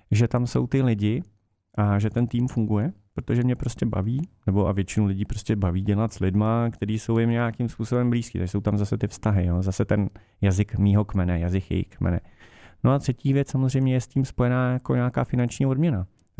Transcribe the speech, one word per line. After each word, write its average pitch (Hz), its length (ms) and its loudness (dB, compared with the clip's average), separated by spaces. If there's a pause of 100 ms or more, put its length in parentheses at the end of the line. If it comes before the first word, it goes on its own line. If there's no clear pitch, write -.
(120)
že 113 160 4
tam 123 200 0
jsou 123 200 0
ty 135 140 2
lidi 113 420 0 (520)
a 104 240 2
že 107 100 0
ten 120 180 0
tým 120 200 0
funguje, 110 440 0 (220)
protože 120 300 0
mě 123 120 0
prostě - 300 -4
baví, 110 360 -2 (240)
nebo 95 220 2
a 98 40 2
většinu 101 340 0
lidí 98 200 -2
prostě - 300 -4
baví 92 260 0
dělat 104 320 0
s - 60 -12
lidma, 107 500 0
kteří 107 300 -4
jsou 113 200 -2
jim 117 100 2
nějakým 117 400 -2
způsobem 123 400 -2
blízký. 117 300 -2
Takže 90 120 -4
jsou 101 100 -2
tam 104 160 0
zase 104 200 0
ty 104 100 -2
vztahy, 98 380 0
jo? 87 160 2
Zase 95 240 -2
ten 104 240 0 (320)
jazyk 98 360 2
mýho 101 280 4
kmene, 90 340 0
jazyk 90 320 -2
jejich 90 160 0
kmene. 87 320 -2 (640)
No 127 80 4
a 139 80 2
třetí 135 340 -2
věc 139 160 0
samozřejmě 131 440 0
je 127 80 0
s - 60 -12
tím 135 180 0
spojená 123 460 0
jako 127 240 -2
nějaká 123 280 0
finanční 123 420 -2
odměna. 131 420 0 (320)